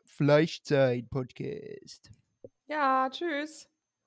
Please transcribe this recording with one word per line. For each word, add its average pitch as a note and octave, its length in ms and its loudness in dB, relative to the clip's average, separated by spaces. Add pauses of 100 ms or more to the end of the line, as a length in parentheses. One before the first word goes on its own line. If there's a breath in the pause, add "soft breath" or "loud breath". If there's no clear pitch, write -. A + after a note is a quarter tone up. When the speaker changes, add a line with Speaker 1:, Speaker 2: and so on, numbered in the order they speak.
Speaker 1:
Fleischzeit C#3 1080 2
Podcast. - 1000 -10 (560)
Speaker 2:
Ja, C4 420 2
tschüss. D#4 580 -6 (380)